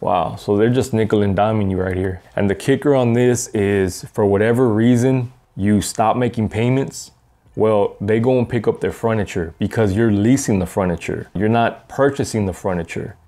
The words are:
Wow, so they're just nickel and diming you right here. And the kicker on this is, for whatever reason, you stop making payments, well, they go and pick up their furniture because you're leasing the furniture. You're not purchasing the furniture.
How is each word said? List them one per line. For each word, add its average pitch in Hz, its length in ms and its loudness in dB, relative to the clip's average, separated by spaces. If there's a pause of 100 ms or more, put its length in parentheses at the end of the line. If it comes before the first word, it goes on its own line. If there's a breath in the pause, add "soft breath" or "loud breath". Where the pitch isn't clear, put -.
Wow, 92 340 -2
so 101 220 -2
they're 110 120 4
just 123 240 0
nickel 110 300 2
and 98 140 0
diming 104 340 0
you 92 100 -2
right 92 160 -4
here. 92 260 -4 (120)
And 101 160 0
the 95 60 -2
kicker 139 400 0
on 120 160 2
this 123 420 2
is, 98 580 0
for 107 140 0
whatever 113 420 2
reason, 123 640 2 (220)
you 101 260 2
stop 110 360 0
making 117 320 -2
payments, 123 640 -2 (440)
well, 104 440 2
they 107 200 0
go 127 180 2
and 120 100 0
pick 117 200 -2
up - 120 0
their 92 120 -2
furniture 98 680 -4
because 104 360 0
you're 113 180 2
leasing 110 480 2
the 85 60 -2
furniture. 90 680 -4
You're 104 140 0
not 117 400 0
purchasing 135 580 -2
the 90 60 -2
furniture. 90 640 -6 (120)